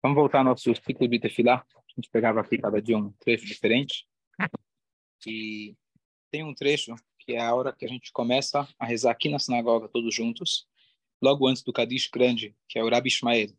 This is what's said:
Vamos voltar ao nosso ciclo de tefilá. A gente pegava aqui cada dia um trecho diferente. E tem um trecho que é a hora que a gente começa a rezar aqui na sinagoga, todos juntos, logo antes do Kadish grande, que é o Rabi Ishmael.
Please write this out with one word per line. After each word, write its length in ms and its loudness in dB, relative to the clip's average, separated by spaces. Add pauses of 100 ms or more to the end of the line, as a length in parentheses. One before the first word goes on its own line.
Vamos 120 4
voltar 240 4
ao 40 4
nosso 300 2
ciclo 340 -2
de 100 0
tefilá. 460 2 (100)
A 80 -20 (140)
gente 140 -12
pegava 280 2
aqui 200 -2
cada 240 -2
dia 160 0
um 140 -4
trecho 340 -2
diferente. 600 -2 (1200)
E 480 -8 (560)
tem 140 -6
um 80 -10
trecho 420 -2 (260)
que 120 -8
é 80 -2
a 140 0
hora 180 0
que 140 -12
a 20 -6
gente 240 -12
começa 560 0 (100)
a 60 -6
rezar 280 0
aqui 180 -2
na 80 -2
sinagoga, 500 0
todos 260 -2
juntos, 540 -4 (540)
logo 260 4
antes 140 0
do 100 -8
Kadish 360 -2
grande, 460 0 (140)
que 100 -6
é 60 0
o 60 2
Rabi 180 2
Ishmael. 400 0 (100)